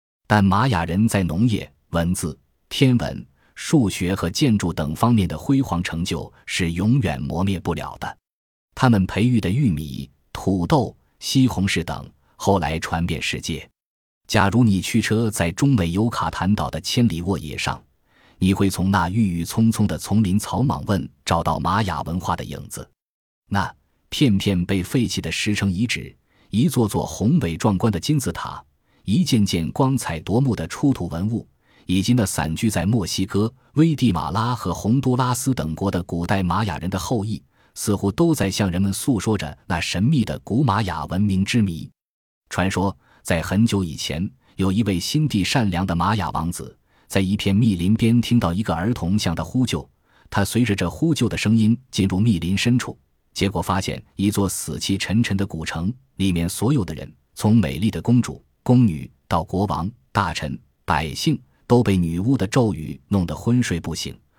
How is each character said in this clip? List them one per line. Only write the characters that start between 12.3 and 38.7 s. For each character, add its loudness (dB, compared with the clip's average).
后 2
来 -2
传 -4
遍 -4
世 -6
界。 -8
假 4
如 4
你 4
驱 0
车 0
在 -2
中 2
美 2
尤 2
卡 -2
坦 0
岛 -2
的 -8
千 2
里 -2
沃 -2
野 -10
上， -6
你 4
会 4
从 0
那 2
郁 2
郁 -2
葱 2
葱 2
的 -2
丛 0
林 2
草 -2
莽 -2
问 -2
找 2
到 -2
玛 0
雅 -4
文 -4
化 -2
的 -12
影 -12
子。 -14
那 -2
片 2
片 0
被 0
废 0
弃 -4
的 -6
石 -2
城 0
遗 0
址， -8
一 2
座 2
座 -2
宏 2
伟 -2
壮 2
观 0
的 -2
金 0
字 -4
塔， -10
一 2
件 4
件 0
光 0
彩 -4
夺 -2
目 2
的 -6
出 0
土 -4
文 -4
物， -4
以 2
及 2
那 4
散 -2
居 0
在 -2
墨 0
西 -2
哥、 0
危 4
地 4
马 -2
拉 -2
和 -4
洪 0
都 0
拉 0
斯 -2
等 -4
国 -2
的 -2
古 -4
代 0
玛 0
雅 -4
人 -6
的 -2
后 -2
裔， -6
似 0
乎 0
都 2
在 0
向 0
人 -2